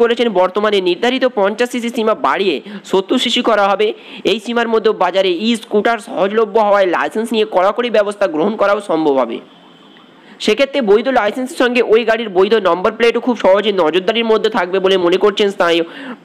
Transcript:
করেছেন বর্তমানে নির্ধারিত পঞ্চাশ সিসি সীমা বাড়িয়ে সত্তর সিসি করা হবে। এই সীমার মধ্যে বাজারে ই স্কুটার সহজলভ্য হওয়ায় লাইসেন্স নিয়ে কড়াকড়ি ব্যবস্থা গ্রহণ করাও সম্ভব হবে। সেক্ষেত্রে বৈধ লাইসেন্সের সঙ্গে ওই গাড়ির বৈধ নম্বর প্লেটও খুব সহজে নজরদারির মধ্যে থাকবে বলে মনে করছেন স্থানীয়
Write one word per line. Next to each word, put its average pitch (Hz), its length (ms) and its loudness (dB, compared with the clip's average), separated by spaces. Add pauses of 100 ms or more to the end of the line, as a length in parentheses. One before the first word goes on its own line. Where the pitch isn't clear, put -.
করেছেন 233 280 2 (120)
বর্তমানে 208 380 0 (100)
নির্ধারিত 240 360 0 (140)
পঞ্চাশ 214 340 0
সিসি 233 240 -4
সীমা 214 180 0 (120)
বাড়িয়ে 165 300 0 (340)
সত্তর 190 340 0
সিসি 240 240 -2
করা 208 220 2
হবে। 208 180 0 (420)
এই 220 140 0
সীমার 233 300 -2
মধ্যে 220 160 2 (120)
বাজারে 185 280 0 (160)
ই - 20 2 (140)
স্কুটার 226 440 0
সহজলভ্য 202 500 0 (100)
হওয়ায় 202 300 2
লাইসেন্স 160 380 -2
নিয়ে 214 200 0
কড়াকড়ি 202 420 0
ব্যবস্থা 202 380 0
গ্রহণ 190 260 0
করাও 202 180 2 (120)
সম্ভব 156 320 2
হবে। 113 160 -4 (1040)
সেক্ষেত্রে 269 360 0 (100)
বৈধ 220 160 4 (120)
লাইসেন্সের 240 440 -2
সঙ্গে 247 180 2 (120)
ওই 233 160 6
গাড়ির 226 280 -2
বৈধ 202 180 4 (140)
নম্বর 180 300 0
প্লেটও 233 280 2
খুব 240 180 0
সহজে 202 260 4 (100)
নজরদারির 190 520 0
মধ্যে 220 240 2
থাকবে 180 280 -2
বলে 190 200 2
মনে 175 200 2
করছেন 208 300 2
স্থানীয় 170 300 2 (400)